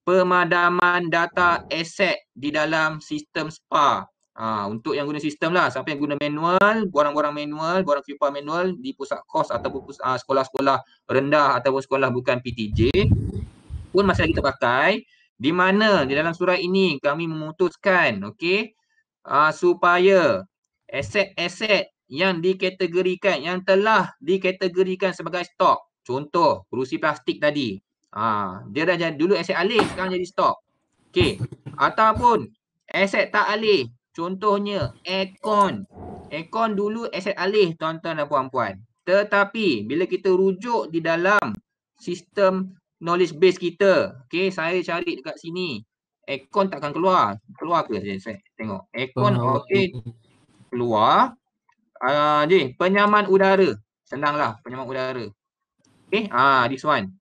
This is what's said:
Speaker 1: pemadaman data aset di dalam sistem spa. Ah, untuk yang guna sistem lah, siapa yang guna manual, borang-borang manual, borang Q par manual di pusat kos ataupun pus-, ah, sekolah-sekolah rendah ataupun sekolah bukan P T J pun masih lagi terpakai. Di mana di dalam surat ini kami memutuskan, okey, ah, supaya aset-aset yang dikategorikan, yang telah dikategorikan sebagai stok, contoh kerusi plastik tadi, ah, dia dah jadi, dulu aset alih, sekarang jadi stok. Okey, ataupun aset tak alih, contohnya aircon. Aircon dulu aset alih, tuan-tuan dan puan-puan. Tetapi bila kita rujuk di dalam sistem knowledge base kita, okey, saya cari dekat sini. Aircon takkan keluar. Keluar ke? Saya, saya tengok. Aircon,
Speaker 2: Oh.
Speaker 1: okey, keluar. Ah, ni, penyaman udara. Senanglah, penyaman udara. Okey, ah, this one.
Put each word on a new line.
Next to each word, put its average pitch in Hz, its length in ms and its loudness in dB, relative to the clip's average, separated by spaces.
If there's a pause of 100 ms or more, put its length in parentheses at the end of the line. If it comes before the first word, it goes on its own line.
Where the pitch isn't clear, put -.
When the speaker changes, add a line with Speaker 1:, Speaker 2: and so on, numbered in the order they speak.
Speaker 1:
pemadaman 175 1120 2
data 170 560 2
aset 165 640 -4
di 135 160 -8
dalam 156 560 0
sistem 156 480 -8
spa. 131 560 0 (240)
Ah, 110 320 -4
untuk 113 320 -4
yang 143 80 -2
guna 151 160 -6
sistem 160 320 -4
lah, 170 160 4
siapa 131 240 -6
yang 139 80 -6
guna 147 160 -2
manual, 180 720 0
borang-borang 147 480 0
manual, 156 480 -2
borang 143 160 0
Q 139 160 -14
par 139 160 0
manual 160 480 -4
di 131 160 -10
pusat - 320 -8
kos - 240 -2
ataupun - 320 -6
pus-, - 160 -18
ah, 127 160 -2
sekolah-sekolah 135 640 0 (240)
rendah 139 560 2
ataupun 135 240 0
sekolah 135 240 0
bukan 123 320 -2
P 120 160 -8
T 120 40 -8 (120)
J - 80 0 (1120)
pun 196 160 4
masih 175 160 2
lagi 160 160 0
terpakai. 131 500 0 (460)
Di 139 160 -2
mana 185 560 2
di 139 80 0
dalam 165 160 0
surat 175 240 0
ini 180 400 2
kami 151 320 -2
memutuskan, 160 1040 0
okey, 185 400 -2 (560)
ah, 151 240 2
supaya 175 880 4 (480)
aset-aset 180 1040 -2 (160)
yang 170 320 -2
dikategorikan, 185 1040 -2
yang 180 160 -4
telah 196 560 2
dikategorikan 185 960 -2
sebagai 175 320 -8
stok, 165 320 2 (320)
contoh 139 640 0
kerusi 131 240 -4
plastik 151 400 -4
tadi, 143 400 -2 (400)
ah, 104 560 -4
dia 156 160 -2
dah 180 80 2
jadi, 170 160 -4
dulu 170 240 0
aset 165 240 -4
alih, 208 320 0
sekarang 185 240 -6
jadi 180 80 -4
stok. 170 320 -2 (560)
Okey, 147 240 2 (400)
ataupun 220 720 2 (400)
aset 190 400 0
tak 208 160 0
alih, 208 480 0 (240)
contohnya 202 760 -2 (120)
aircon. 196 800 -2 (480)
Aircon 214 440 -4
dulu 214 360 -4
aset 190 240 -6
alih, 185 400 2
tuan-tuan 160 400 -6
dan 151 80 -2
puan-puan. 131 560 -4 (240)
Tetapi 196 800 0
bila 160 240 -2
kita 185 240 0
rujuk 190 600 0
di 165 80 -2
dalam 165 560 2 (400)
sistem 185 800 -2 (260)
knowledge 170 320 0
base 180 240 4
kita, 170 560 2 (140)
okey, 185 260 -2
saya 170 300 -2
cari 170 340 -4
dekat 139 220 -12
sini. 165 420 -8 (400)
Aircon 190 480 -2
takkan 147 240 -8
keluar. 160 400 2 (240)
Keluar 165 240 -2
ke? - 160 -4
Saya, - 220 -6
saya 110 180 -14 (160)
tengok. 107 400 -10
Aircon, 127 460 0
Speaker 2:
Oh. 120 240 0
Speaker 1:
okey, 190 260 0 (800)
keluar. 123 640 2 (640)
Ah, 147 480 2
ni, 156 320 2
penyaman 202 480 2
udara. 190 480 4 (320)
Senanglah, 143 560 -2
penyaman 127 240 -12
udara. 127 400 -6 (840)
Okey, 208 200 -2
ah, 131 400 4
this 135 160 -6
one. 110 340 0